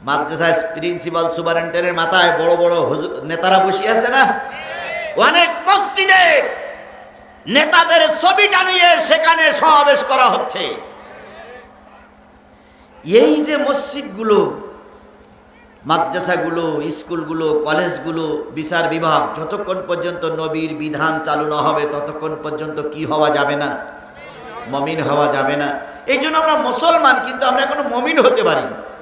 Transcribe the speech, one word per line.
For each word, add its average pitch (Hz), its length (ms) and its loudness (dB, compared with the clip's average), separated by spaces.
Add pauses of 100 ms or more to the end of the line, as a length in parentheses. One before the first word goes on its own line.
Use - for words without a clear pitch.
মাদ্রাসায় 156 720 -2
প্রিন্সিপাল 165 560 -4
সুপারিনটেন্ডেন্টের 170 640 -2
মাথায় 170 460 2
বড় 170 160 4
বড় 175 200 2
হুজুর 147 500 -2
নেতারা 175 340 2
বসে 190 300 0
আছে 226 180 2
না? 262 320 2 (800)
অনেক 339 320 4 (200)
মসজিদে 381 720 4 (1040)
নেতাদের 320 600 4 (140)
ছবি 381 260 4
টানিয়ে 370 520 4
সেখানে 320 520 4
সমাবেশ 294 520 4
করা 262 220 2
হচ্ছে। - 340 0 (2500)
এই 294 400 4
যে 302 140 0
মসজিদগুলো, 220 1040 -2 (1200)
মাদ্রাসাগুলো, 165 960 -2 (100)
স্কুলগুলো, 156 720 -4
কলেজগুলো, 156 840 -2
বিচার 165 360 -2
বিভাগ, 160 540 -2
যতক্ষণ 190 460 -6
পর্যন্ত 170 380 -4
নবীর 156 500 -4
বিধান 156 480 -4
চালু 151 240 -2
না 151 80 -2
হবে, 147 300 0
ততক্ষণ 151 580 -6
পর্যন্ত 151 380 -6 (120)
কি 156 120 -8
হওয়া 151 240 2
যাবে 143 260 0
না? 143 220 -4 (880)
মুমিন 143 340 -4
হওয়া 143 260 2
যাবে 139 280 0
না। 143 240 -4 (280)
এই 277 100 2
জন্য 311 200 -2
আমরা 320 180 2
মুসলমান, 302 600 4 (100)
কিন্তু 262 200 -4
আমরা 262 180 2
এখনো 294 200 -2
মুমিন 269 360 0
হতে 214 240 4
পারি 156 180 2
না। - 280 -10 (120)